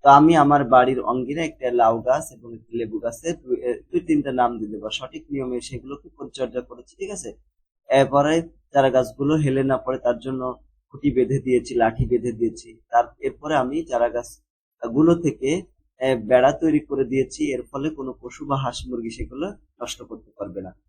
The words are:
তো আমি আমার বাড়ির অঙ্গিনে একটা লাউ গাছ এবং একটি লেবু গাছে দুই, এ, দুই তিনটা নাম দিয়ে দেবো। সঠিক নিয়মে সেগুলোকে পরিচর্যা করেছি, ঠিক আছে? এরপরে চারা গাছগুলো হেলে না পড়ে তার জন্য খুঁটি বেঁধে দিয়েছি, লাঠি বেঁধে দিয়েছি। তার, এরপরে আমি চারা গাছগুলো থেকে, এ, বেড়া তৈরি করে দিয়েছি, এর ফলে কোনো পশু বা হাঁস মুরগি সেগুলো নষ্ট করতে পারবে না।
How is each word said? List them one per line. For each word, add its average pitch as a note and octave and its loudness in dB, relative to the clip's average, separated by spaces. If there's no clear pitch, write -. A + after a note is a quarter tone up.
তো C#3 8
আমি D3+ 10
আমার C#3+ 6
বাড়ির B2+ 4
অঙ্গিনে B2+ -4
একটা C#3 -6
লাউ A#2 2
গাছ C#3+ -2
এবং A#2 -20
একটি A2 -12
লেবু A2 -6
গাছে A#2 -6
দুই, B2+ -4
এ, B2 -4
দুই F3 0
তিনটা D3 -2
নাম B2 0
দিয়ে G#2+ -8
দেবো। G#2+ -10
সঠিক C3 -12
নিয়মে B2+ -6
সেগুলোকে C3 -14
পরিচর্যা B2+ -8
করেছি, B2 -20
ঠিক G3 -10
আছে? B2+ -12
এরপরে C#3 2
চারা C3+ 4
গাছগুলো C3 0
হেলে C3+ 0
না C3+ 0
পড়ে C3 -4
তার A#2+ 0
জন্য B2+ -8
খুঁটি C#3+ -2
বেঁধে B2 2
দিয়েছি, B2 0
লাঠি A#2 2
বেঁধে A#2 0
দিয়েছি। A2+ -6
তার, A#2+ 4
এরপরে C#3+ -6
আমি C#3 -2
চারা A#2+ 0
গাছগুলো B2 -2
থেকে, E3+ -4
এ, C3 0
বেড়া B2 4
তৈরি D3+ 2
করে C3+ -2
দিয়েছি, C3+ -2
এর B2 -6
ফলে C#3 -4
কোনো C3+ -10
পশু B2 -14
বা C#3 -2
হাঁস C3 -6
মুরগি A#2 -8
সেগুলো B2 -8
নষ্ট B2 -12
করতে A2 -18
পারবে F#2+ -10
না। F2+ -14